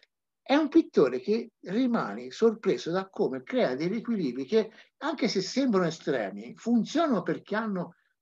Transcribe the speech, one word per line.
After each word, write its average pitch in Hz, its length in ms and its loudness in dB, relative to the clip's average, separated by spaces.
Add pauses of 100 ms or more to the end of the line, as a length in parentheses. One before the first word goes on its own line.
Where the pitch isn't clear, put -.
(400)
è - 140 0
un 302 140 4
pittore 139 500 4
che 226 320 -2 (120)
rimane 160 680 -2
sorpreso 180 640 0
da 190 160 -2
come 131 340 -4
crea 165 320 0
degli 170 220 -2
equilibri 156 480 -4
che, 214 260 0 (280)
anche 294 280 -2
se 185 160 0
sembrano 202 440 2
estremi, 117 720 -4
funzionano 240 640 0
perché - 340 -6
hanno 202 400 -4 (260)